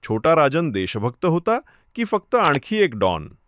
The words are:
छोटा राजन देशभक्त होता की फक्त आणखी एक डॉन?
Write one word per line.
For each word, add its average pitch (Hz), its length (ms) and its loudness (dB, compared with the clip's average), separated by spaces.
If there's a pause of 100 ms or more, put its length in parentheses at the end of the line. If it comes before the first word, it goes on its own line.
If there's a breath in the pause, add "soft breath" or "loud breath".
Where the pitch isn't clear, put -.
छोटा 117 320 0
राजन 151 360 2
देशभक्त 104 540 -4
होता 175 340 0 (360 soft breath)
की 233 80 -4
फक्त 208 320 -4
आणखी 170 420 2
एक 196 160 2
डॉन? 90 360 -2 (180)